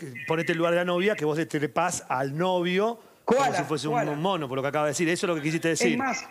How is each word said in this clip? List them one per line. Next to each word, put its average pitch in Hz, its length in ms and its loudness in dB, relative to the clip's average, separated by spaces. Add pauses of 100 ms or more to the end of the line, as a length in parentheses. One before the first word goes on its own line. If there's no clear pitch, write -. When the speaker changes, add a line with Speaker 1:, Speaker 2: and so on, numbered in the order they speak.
(280)
Speaker 1:
ponete 165 240 0
el 165 60 -2
lugar 170 160 4
de 175 60 4
la 180 40 0
novia, 185 320 2
que 147 80 -4
vos 151 140 2
te 156 80 0
trepás 165 640 -2
al 139 260 -2
novio 185 600 0 (260)
como 240 140 4
Speaker 2:
Koala, 240 180 2
Speaker 1:
si 175 80 0
fuese 143 240 -4
un 151 60 0
Speaker 2:
koala. 170 180 0
Speaker 1:
mono, 160 360 0
por 131 80 -4
lo 135 60 -2
que 143 60 0
acaba 151 180 0
de 147 40 0
decir. 160 180 0
Eso 170 160 0
es 175 40 0
lo 170 80 2
que 147 60 -4
quisiste 160 260 0
decir. 220 240 2
Speaker 2:
Es 240 60 0
más, 262 320 -4